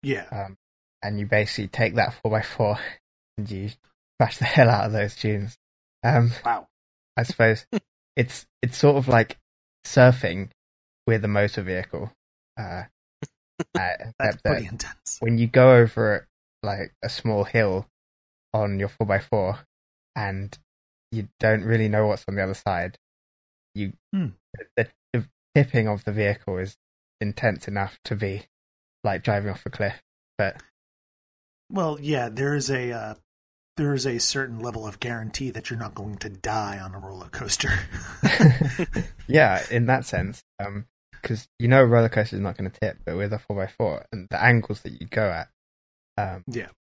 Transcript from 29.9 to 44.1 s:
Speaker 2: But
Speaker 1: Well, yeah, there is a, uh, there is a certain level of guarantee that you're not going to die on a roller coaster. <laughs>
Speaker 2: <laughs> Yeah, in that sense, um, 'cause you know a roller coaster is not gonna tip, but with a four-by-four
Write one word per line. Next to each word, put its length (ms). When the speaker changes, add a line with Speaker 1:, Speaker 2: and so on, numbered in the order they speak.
Speaker 2:
But 240
Speaker 1:
Well, 300
yeah, 280
there 260
is 160
a, 220
uh, 220
there 180
is 120
a 140
certain 400
level 260
of 140
guarantee 500
that 200
you're 80
not 160
going 240
to 120
die 480
on 160
a 40
roller 300
coaster. 460
<laughs> 140
Speaker 2:
<laughs> 1040
Yeah, 420
in 160
that 180
sense, 380
um, 280
'cause 260
you 100
know 140
a 40
roller 220
coaster 280
is 60
not 140
gonna 140
tip, 340
but 120
with 160
a 60
four-by-four 760